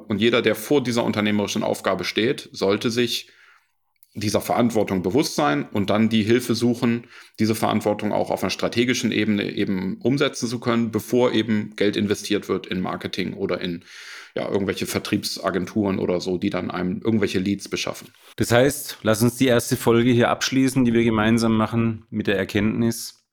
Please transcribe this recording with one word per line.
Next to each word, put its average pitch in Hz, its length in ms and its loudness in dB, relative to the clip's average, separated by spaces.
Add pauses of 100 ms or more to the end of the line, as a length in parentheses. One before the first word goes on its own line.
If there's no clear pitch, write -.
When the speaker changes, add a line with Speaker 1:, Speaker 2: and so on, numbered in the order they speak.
Speaker 1:
und 98 140 -2
jeder, 117 220 4
der 107 120 2
vor 143 280 0
dieser 117 220 0
unternehmerischen 104 580 0
Aufgabe 101 420 0
steht, 113 480 -2
sollte 107 380 0
sich 120 400 -2 (840)
dieser 101 300 -2
Verantwortung 101 600 0
bewusst 117 340 0
sein 147 360 0
und 98 160 -2
dann 107 220 2
die 110 120 4
Hilfe 117 320 2
suchen, 117 500 0 (340)
diese 110 160 2
Verantwortung 107 580 0
auch 98 180 0
auf - 120 -2
einer 95 80 -2
strategischen 117 600 0
Ebene 101 400 0
eben 95 520 -2
umsetzen 131 460 0
zu 120 120 -6
können, 117 300 0
bevor 120 420 2
eben 110 440 0
Geld 101 200 2
investiert 101 500 -2
wird 95 200 -4
in 92 160 -4
Marketing 92 500 -6
oder 92 300 -4
in, 87 220 -6 (500)
ja, 120 160 -4
irgendwelche 95 340 -2
Vertriebsagenturen 95 1120 -2
oder 90 220 0
so, 92 160 -2
die 98 140 -2
dann 90 200 -4
einem 90 320 -4
irgendwelche 101 360 0
Leads 98 320 -2
beschaffen. - 380 -6 (280)
Speaker 2:
Das - 160 -2
heißt, 131 480 2
lass 107 220 2
uns 120 140 2
die 135 100 2
erste 120 320 2
Folge 117 320 4
hier 120 180 4
abschließen, 131 560 2
die 117 80 4
wir 117 120 4
gemeinsam 113 520 4
machen, 110 540 0
mit 104 160 -4
der 104 100 2
Erkenntnis 107 840 -2 (120)